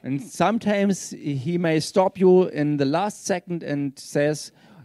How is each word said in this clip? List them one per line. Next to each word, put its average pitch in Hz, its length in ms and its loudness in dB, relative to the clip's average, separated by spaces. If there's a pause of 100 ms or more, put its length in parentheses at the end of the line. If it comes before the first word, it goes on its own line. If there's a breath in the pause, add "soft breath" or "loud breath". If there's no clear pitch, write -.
And 139 200 -4
sometimes 202 880 0
he 147 480 -4
may 160 220 2
stop 190 380 2
you 185 280 6
in 147 320 0
the 143 80 2
last 180 400 -2
second 180 360 -4
and 143 380 -4
says, 151 520 -2 (320 soft breath)